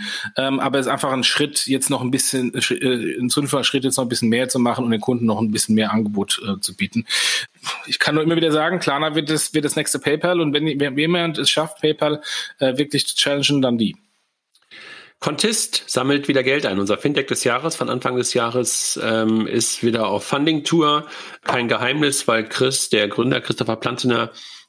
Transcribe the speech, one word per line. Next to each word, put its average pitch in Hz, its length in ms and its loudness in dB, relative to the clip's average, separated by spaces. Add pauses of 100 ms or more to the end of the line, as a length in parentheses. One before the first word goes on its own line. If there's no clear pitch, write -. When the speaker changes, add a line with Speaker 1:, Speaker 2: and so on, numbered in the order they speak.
(360)
Speaker 1:
Ähm, 135 240 0
aber 131 200 0
ist 123 80 0
einfach 120 260 0
ein 127 100 0
Schritt, - 420 0
jetzt 131 240 0
noch 131 120 0
ein 123 100 -2
bisschen, 127 420 0
äh, 131 40 -4
Sch-, 156 240 0
äh, 120 360 0
ein 123 120 0
sinnvoller 139 340 0
Schritt, 131 220 0
jetzt 131 100 0
noch 131 100 2
ein 117 40 -4
bisschen 117 180 0
mehr 123 220 2
zu 131 100 0
machen 120 240 2
und 117 80 0
den 110 80 2
Kunden 120 260 0
noch 107 140 2
ein 113 120 0
bisschen 110 240 2
mehr 110 180 2
Angebot, 104 520 -2
äh, 98 140 -4
zu - 160 -6
bieten. 107 300 -4 (800)
Ich - 120 -4
kann 151 160 2
nur 156 80 4
immer 165 120 2
wieder 165 160 4
sagen, 160 280 2
Klarna 151 360 0
wird 151 140 -2
das, 156 240 0
wird 151 100 2
das 147 140 0
nächste 143 220 -2
PayPal 170 420 0
und 151 120 0
wenn, 147 240 0
wenn 139 200 0
jemand 165 400 0
es 135 120 0
schafft, 156 300 -2
PayPal, 151 420 0 (380)
äh, 131 180 0
wirklich 143 300 0
zu - 80 -6
challengen, 143 460 0
dann 123 160 2
die. 104 180 0 (1300)
Speaker 2:
Contist - 640 -2
sammelt 139 400 0
wieder 135 160 2
Geld 135 220 2
ein. 95 120 0
Unser 101 200 0
Fintech 143 300 0
des - 180 -2
Jahres 131 300 0
von - 140 -4
Anfang 127 280 -2
des 120 160 0
Jahres, 120 680 0
ähm, 110 460 2
ist - 340 0
wieder 113 260 0
auf 101 180 -2
Funding-Tour. 151 800 2 (360)
Kein 123 240 0
Geheimnis, 135 600 0
weil 113 200 2
Chris, - 420 0
der 104 180 4
Gründer 123 320 0
Christopher 117 380 -2
Plantener, 120 540 0 (380)